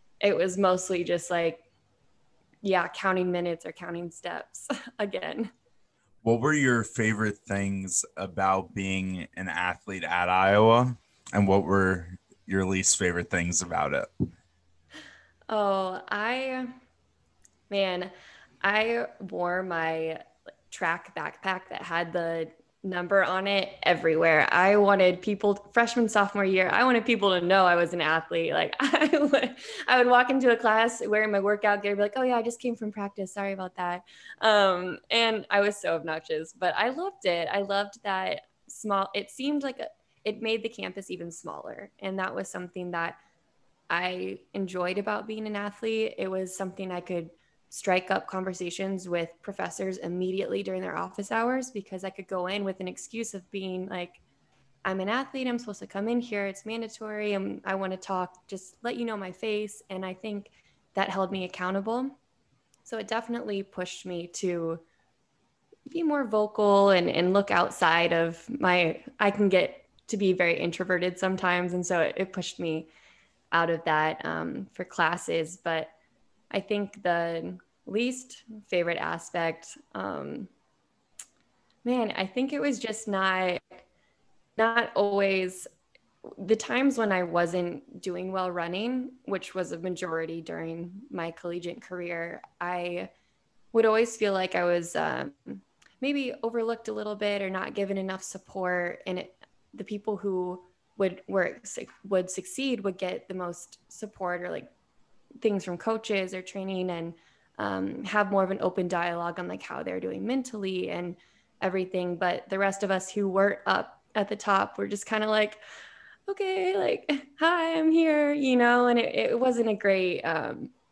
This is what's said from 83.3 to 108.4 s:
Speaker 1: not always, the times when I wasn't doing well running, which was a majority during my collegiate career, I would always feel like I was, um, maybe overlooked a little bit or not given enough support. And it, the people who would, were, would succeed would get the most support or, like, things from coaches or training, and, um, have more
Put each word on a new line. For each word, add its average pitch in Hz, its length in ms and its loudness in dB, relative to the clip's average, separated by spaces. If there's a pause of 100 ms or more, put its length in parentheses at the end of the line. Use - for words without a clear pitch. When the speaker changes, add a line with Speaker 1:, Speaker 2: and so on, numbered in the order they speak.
Speaker 1:
not 226 380 2
always, 196 720 2 (720)
the 180 180 2
times 254 420 2
when 220 140 2
I 185 120 2
wasn't 175 800 -2
doing 185 300 -6
well 185 200 -2
running, 202 600 -4 (140)
which 190 280 -6
was 180 200 -4
a 165 60 -8
majority 165 640 -4
during 165 500 -8 (200)
my 170 200 -6
collegiate 170 500 -8
career, 175 600 -8 (200)
I 175 480 -6 (640)
would 226 120 6
always 226 300 4
feel 202 180 0
like 185 220 0
I 180 80 2
was, 175 320 0
um, 139 380 -2 (680)
maybe 269 320 -2 (100)
overlooked 226 460 -4
a 214 40 -6
little 214 220 -6
bit 202 260 -2
or 190 80 -4
not 190 240 -6
given 196 240 -2
enough 190 260 -6
support. 180 840 -4
And 180 120 -4
it, - 160 -12 (380)
the - 100 -12
people 208 340 -4
who 180 460 -4 (340)
would, 185 300 0
were, 190 340 0 (440)
would 185 240 0
succeed 247 520 -4
would 190 160 -4
get 185 300 -8
the 185 60 -10
most 175 460 -10 (100)
support 180 520 -8
or, 175 100 -8
like, - 200 -10 (720)
things 202 240 0
from 175 120 -6
coaches 202 560 -4
or 185 80 -8
training, 185 480 -4
and, 170 240 -6 (440)
um, - 460 -4
have 202 280 2
more 196 120 4